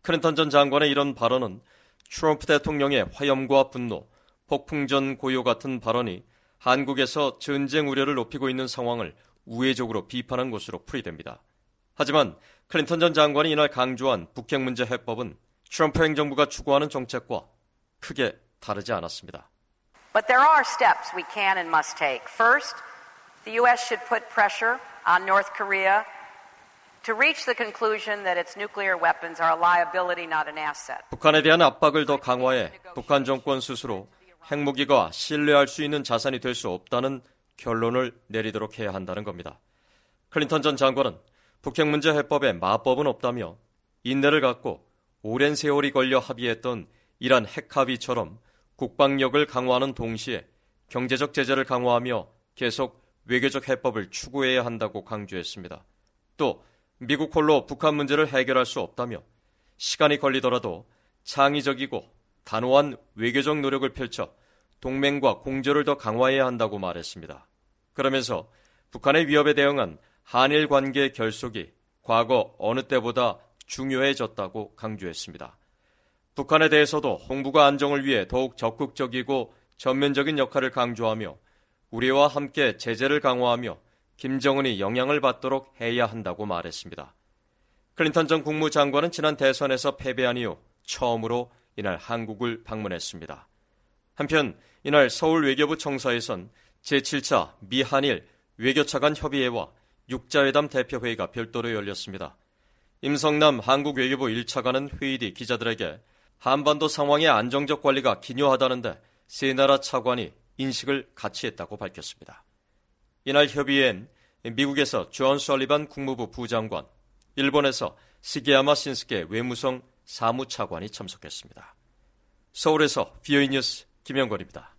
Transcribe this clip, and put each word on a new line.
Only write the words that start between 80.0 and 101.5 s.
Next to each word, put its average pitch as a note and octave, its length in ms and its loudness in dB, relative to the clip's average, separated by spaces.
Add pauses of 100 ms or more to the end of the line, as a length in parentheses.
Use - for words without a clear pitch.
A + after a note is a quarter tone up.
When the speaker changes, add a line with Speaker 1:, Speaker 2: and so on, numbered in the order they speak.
Speaker 1:
역할을 C3 320 0
강조하며 A2+ 640 -2 (540)
우리와 C3 380 4
함께 C#3+ 500 0
제재를 C3 420 -2
강화하며 B2 580 0 (400)
김정은이 C3+ 600 0
영향을 B2+ 420 0
받도록 C3+ 600 -2
해야 A#2 240 0
한다고 G#2+ 400 -8
말했습니다. E2+ 720 -10 (800)
클린턴 D#3+ 320 0
전 D#3+ 160 0
국무장관은 D3+ 680 0
지난 D3+ 240 -2
대선에서 C3+ 640 0
패배한 B2 400 -2
이후 G#2+ 220 -6 (240)
처음으로 A#2 680 -2 (240)
이날 G2 220 -4
한국을 A2+ 640 -6
방문했습니다. F2 840 -10 (640)
한편 D3 440 0 (260)
이날 C#3+ 260 6
서울 D#3+ 360 2
외교부 D3 320 0
청사에선 A#2+ 720 -4 (320)
제칠 C#3 400 -2
차 G2 380 0
미한일 B2+ 680 -2 (300)
외교차 C3+ 420 0
간 D3+ 160 2
협의회와 B2+ 560 -4 (380)
육자회담 C#3 600 0
대표회의가 A#2+ 640 -4
별도로 A#2 420 -6